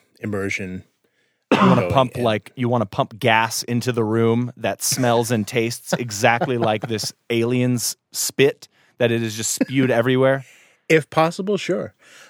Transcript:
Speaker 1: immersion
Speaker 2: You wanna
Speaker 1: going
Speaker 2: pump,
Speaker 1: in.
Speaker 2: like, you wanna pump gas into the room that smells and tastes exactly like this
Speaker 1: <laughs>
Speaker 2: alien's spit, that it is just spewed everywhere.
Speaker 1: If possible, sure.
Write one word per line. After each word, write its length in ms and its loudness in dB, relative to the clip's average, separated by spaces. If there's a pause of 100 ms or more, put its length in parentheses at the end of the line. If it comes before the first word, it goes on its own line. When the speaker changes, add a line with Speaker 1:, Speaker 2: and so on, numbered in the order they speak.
(200)
Speaker 1:
immersion 640 -6 (680)
Speaker 2:
You 80 4
wanna 220 4
Speaker 1:
going 120 -2
Speaker 2:
pump, 240 0
Speaker 1:
in. 60 -2
Speaker 2:
like, 320 -2
you 140 -2
wanna 180 0
pump 320 -6
gas 440 2
into 280 -2
the 120 -2
room 540 0
that 240 -4
smells 500 0
and 160 0
tastes 460 -4
exactly 640 0
like 300 -2
this 340 -6
Speaker 1:
<laughs> 80 -14
Speaker 2:
alien's 640 0 (160)
spit, 560 0 (300)
that 140 2
it 120 0
is 120 -6
just 180 -4
spewed 380 0
everywhere. 520 2 (460)
Speaker 1:
If 200 2
possible, 480 -2
sure. 360 -6 (360)